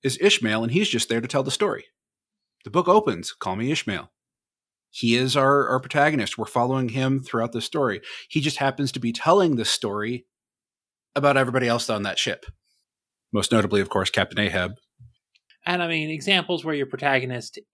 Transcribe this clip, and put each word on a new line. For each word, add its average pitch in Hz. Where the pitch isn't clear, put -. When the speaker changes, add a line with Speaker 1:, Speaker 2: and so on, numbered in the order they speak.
Speaker 1:
is 127
Ishmael, 113
and 117
he's 196
just 117
there 117
to 123
tell 139
the 135
story. -
The 104
book 175
opens, 180
"Call 95
me 120
Ishmael." 101
He 117
is 127
our, 139
our 131
protagonist. 147
We're 110
following 127
him 131
throughout 117
the 117
story. 120
He 156
just 143
happens 139
to 135
be 117
telling 165
the 113
story 107
about 143
everybody 127
else 117
on 104
that 95
ship. -
Most 101
notably, 101
of 95
course, 95
Captain -
Ahab. 95
Speaker 2:
And, 180
I 170
mean, 156
examples 175
where 156
your 139
protagonist 131